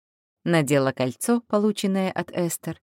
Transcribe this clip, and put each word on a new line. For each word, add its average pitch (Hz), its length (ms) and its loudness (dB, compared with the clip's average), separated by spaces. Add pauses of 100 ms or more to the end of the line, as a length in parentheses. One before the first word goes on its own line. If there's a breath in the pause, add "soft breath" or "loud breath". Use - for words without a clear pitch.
(440)
Надела 143 480 2
кольцо, 131 480 -2
полученное 202 720 0
от - 220 -6
Эстер, 170 560 -4